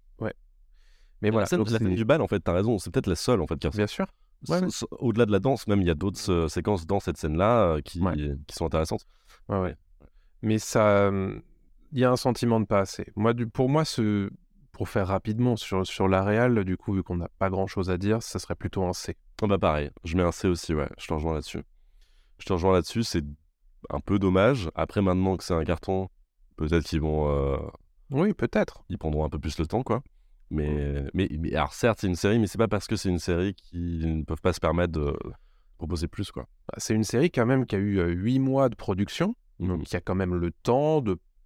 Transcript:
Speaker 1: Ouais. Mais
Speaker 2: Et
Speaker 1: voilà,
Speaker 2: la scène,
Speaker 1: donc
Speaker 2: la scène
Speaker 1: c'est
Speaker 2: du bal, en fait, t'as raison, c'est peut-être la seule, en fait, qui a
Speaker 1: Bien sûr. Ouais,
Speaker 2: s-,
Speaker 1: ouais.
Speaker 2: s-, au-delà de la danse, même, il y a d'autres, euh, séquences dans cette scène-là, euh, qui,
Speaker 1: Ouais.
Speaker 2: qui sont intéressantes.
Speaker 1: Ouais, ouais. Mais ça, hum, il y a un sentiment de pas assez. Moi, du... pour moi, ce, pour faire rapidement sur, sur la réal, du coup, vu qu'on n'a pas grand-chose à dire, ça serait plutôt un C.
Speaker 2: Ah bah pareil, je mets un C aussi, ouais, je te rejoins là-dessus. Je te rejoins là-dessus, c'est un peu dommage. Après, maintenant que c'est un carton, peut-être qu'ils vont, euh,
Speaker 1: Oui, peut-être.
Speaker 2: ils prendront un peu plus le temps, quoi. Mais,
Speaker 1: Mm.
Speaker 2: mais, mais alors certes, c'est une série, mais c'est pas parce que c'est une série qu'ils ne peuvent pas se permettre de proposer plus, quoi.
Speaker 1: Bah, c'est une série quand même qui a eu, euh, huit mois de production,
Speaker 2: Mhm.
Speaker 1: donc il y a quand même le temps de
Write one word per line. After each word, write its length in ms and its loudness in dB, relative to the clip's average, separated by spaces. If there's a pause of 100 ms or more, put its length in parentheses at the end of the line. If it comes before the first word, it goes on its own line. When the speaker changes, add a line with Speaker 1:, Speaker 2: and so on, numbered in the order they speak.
(200)
Speaker 1:
Ouais. 140 -6 (880)
Mais 80 2
Speaker 2:
Et 20 0
Speaker 1:
voilà, 120 4
Speaker 2:
la 40 -2
scène, 120 2
Speaker 1:
donc 120 2
Speaker 2:
la 60 2
scène 120 2
Speaker 1:
c'est 60 2
Speaker 2:
du 100 0
bal, 160 4
en 60 0
fait, 140 0
t'as 120 0
raison, 240 2
c'est 140 -8
peut-être 160 0
la 80 2
seule, 260 2
en 60 -2
fait, 100 -4
qui 100 -4
a 20 2
Speaker 1:
Bien 180 0
sûr. 200 -4 (420)
Ouais, 80 2
Speaker 2:
s-, 40 2
Speaker 1:
ouais. 60 0
Speaker 2:
s-, 180 -6 (140)
au-delà 260 4
de 60 0
la 80 4
danse, 280 0
même, 140 4
il 60 2
y 40 4
a 40 4
d'autres, 340 -4
euh, 180 2
séquences 380 -2
dans 140 0
cette 180 -4
scène-là, 440 2
euh, 200 2
qui, 200 -6
Speaker 1:
Ouais. 140 0 (320)
Speaker 2:
qui 80 -16
sont 100 -4
intéressantes. 400 -2 (420)
Speaker 1:
Ouais, 120 -2
ouais. 160 -4 (640)
Mais 180 2
ça, 480 4
hum, 340 -2 (500)
il 80 -4
y 60 4
a 60 6
un 60 2
sentiment 420 2
de 60 0
pas 140 2
assez. 260 -4 (100)
Moi, 180 2
du... 140 -2
pour 220 0
moi, 160 4
ce, 440 0 (420)
pour 180 -8
faire 180 0
rapidement 480 0
sur, 320 -2
sur 200 0
la 160 4
réal, 400 2
du 140 -2
coup, 160 -4
vu 80 0
qu'on 140 -4
n'a 140 -4 (100)
pas 100 0
grand-chose 400 -2
à 80 0
dire, 240 0
ça 160 -8
serait 160 -6
plutôt 300 -4
un 100 -2
C. 240 -8 (240)
Speaker 2:
Ah 60 0
bah 100 4
pareil, 320 2 (140)
je 120 -4
mets 60 4
un 100 4
C 160 -2
aussi, 280 0
ouais, 120 0 (120)
je 80 -12
te 80 -2
rejoins 180 -2
là-dessus. 300 -6 (760)
Je 80 -18
te 80 -2
rejoins 200 4
là-dessus, 280 2
c'est 220 -2 (640)
un 100 -4
peu 200 0
dommage. 560 4
Après, 260 -2
maintenant 340 2
que 80 -6
c'est 120 -2
un 80 0
carton, 460 -2 (480)
peut-être 260 2
qu'ils 180 -2
vont, 260 0
euh, 300 0 (540)
Speaker 1:
Oui, 220 0
peut-être. 560 -2
Speaker 2:
ils 100 -6
prendront 260 0
un 40 -2
peu 100 -6
plus 180 -6
le 80 0
temps, 160 -2
quoi. 220 -2 (480)
Mais, 500 -2
Speaker 1:
Mm. 140 -6
Speaker 2:
mais, 140 0 (100)
mais 160 -4
alors 180 -2
certes, 280 0
c'est 60 0
une 80 0
série, 220 2
mais 100 2
c'est 120 -8
pas 80 4
parce 180 -2
que 100 -4
c'est 140 -2
une 100 0
série 360 -2
qu'ils 640 -4
ne 40 -4
peuvent 180 -8
pas 120 2
se 60 -6
permettre 340 2
de 240 -2 (600)
proposer 300 -4
plus, 240 -8
quoi. 120 -10 (240)
Speaker 1:
Bah, 100 -8
c'est 160 -2
une 100 2
série 280 2
quand 160 2
même 180 2
qui 100 -4
a 40 2
eu, 180 0
euh, 120 2
huit 300 0
mois 300 2
de 60 -10
production, 600 -2 (240)
Speaker 2:
Mhm. 80 -2
Speaker 1:
donc 240 -4
il 20 -8
y 40 -2
a 40 -4
quand 140 -4
même 200 0
le 160 -2
temps 500 2
de 160 0 (280)